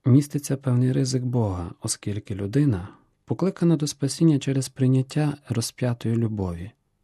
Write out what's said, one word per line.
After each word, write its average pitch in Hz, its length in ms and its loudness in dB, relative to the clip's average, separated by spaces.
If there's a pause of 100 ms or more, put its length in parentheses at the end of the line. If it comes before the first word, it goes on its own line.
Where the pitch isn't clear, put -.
міститься 143 520 4
певний 127 360 0
ризик 131 300 0
Бога, 104 480 -2 (100)
оскільки 104 540 -6
людина 101 540 0 (360)
покликана 170 520 0
до 147 100 -2
спасіння 147 520 2
через 135 300 -2
прийняття 131 680 0 (120)
розп'ятої 117 680 -2
любові, 98 540 -2 (340)